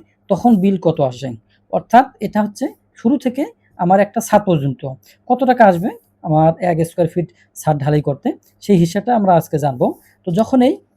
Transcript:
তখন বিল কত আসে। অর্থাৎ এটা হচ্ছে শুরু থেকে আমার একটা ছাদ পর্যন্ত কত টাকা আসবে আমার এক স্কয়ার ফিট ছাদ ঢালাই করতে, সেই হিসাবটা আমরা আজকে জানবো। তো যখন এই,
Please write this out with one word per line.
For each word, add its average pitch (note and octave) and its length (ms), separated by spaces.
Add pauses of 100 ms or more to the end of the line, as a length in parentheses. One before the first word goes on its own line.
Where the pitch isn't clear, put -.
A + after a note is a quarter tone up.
(280)
তখন A3+ 300
বিল F#3+ 200
কত D#3+ 240
আসে। B2+ 300 (400)
অর্থাৎ A3+ 340 (140)
এটা G#3+ 240
হচ্ছে G#3+ 240 (280)
শুরু C4 220
থেকে C4 280 (320)
আমার F#3 220
একটা G#3 220
ছাদ G#3 240
পর্যন্ত C#3 480 (340)
কত B3 160
টাকা B3 220
আসবে F#3 240 (320)
আমার D#3+ 380
এক E3 260
স্কয়ার E3 220
ফিট E3 240 (240)
ছাদ D#3 220
ঢালাই D3 240
করতে, D3 300 (300)
সেই G3+ 160
হিসাবটা G3 380
আমরা F#3+ 200
আজকে D#3 240
জানবো। C#3+ 340 (320)
তো F#3 60
যখন A3+ 300
এই, D4+ 160 (200)